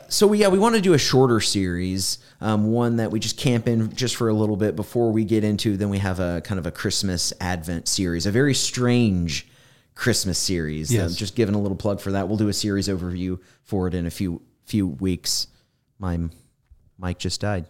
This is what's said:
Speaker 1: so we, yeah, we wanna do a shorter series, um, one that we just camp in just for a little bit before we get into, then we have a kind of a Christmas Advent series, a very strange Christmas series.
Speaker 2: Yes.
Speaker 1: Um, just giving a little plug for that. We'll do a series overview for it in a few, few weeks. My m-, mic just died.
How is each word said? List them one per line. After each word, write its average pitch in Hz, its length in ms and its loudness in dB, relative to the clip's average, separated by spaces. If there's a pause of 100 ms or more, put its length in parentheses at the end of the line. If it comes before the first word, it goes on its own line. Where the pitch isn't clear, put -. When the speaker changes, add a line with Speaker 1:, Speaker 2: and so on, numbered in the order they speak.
Speaker 1:
so - 180 4
we, 208 120 4
yeah, 208 100 6
we 190 100 6
wanna 226 220 4
do 185 140 4
a 147 40 8
shorter 127 420 4
series, 92 760 -2 (220)
um, 107 300 2
one 117 260 2
that 110 140 0
we 107 80 0
just - 200 -6
camp 120 280 0
in 113 280 0
just 123 220 -4
for 117 120 0
a 110 60 2
little 107 220 2
bit 98 200 0
before 113 360 0
we 110 120 2
get 110 180 2
into, 107 360 0
then 104 120 0
we 98 80 0
have 95 220 -2
a 87 240 -2
kind 98 140 -4
of 82 80 -4
a 87 40 -6
Christmas 92 720 -4
Advent 87 480 -6
series, 85 380 -2
a 101 40 0
very 131 240 2
strange 117 920 2 (480)
Christmas - 440 0
series. 78 540 -2
Speaker 2:
Yes. 90 180 2
Speaker 1:
Um, 87 60 -4
just 98 180 -6
giving 104 200 2
a 104 60 2
little 98 160 -2
plug 101 240 -2
for 98 120 -4
that. 98 160 -2
We'll 107 100 -2
do 107 100 2
a 101 60 0
series 98 340 -2
overview 92 500 -4 (260)
for 92 240 -2
it 87 60 -4
in 87 120 -2
a 85 40 -4
few, 87 300 -4 (240)
few 101 220 0
weeks. 90 600 -4 (520)
My 90 160 -4
m-, 85 160 -2 (680)
mic 90 200 -6
just - 240 -6
died. 101 280 -4